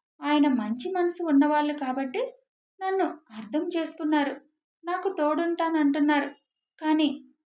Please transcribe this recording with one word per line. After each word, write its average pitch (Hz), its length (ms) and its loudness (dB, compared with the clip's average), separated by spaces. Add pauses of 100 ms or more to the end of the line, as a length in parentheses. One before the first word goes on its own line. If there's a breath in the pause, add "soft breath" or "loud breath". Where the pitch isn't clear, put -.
(220)
ఆయన 294 260 2
మంచి 240 440 -2
మనసు 349 320 -2
ఉన్నవాళ్ళు 294 500 4
కాబట్టి 277 600 -4 (480)
నన్ను 381 360 -2 (140)
అర్థం 294 460 -4
చేసుకున్నారు, 302 640 -2 (440)
నాకు 370 320 -2
తోడుంటానంటున్నారు. 302 1120 2 (520)
కానీ 311 400 2 (340)